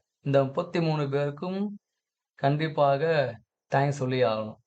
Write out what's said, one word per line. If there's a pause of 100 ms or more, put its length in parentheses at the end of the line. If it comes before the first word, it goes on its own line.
(240)
இந்த
முப்பத்தி
மூணு
பேருக்கும் (800)
கண்டிப்பாக (720)
தேங்க்ஸ்
சொல்லி
ஆகணும்.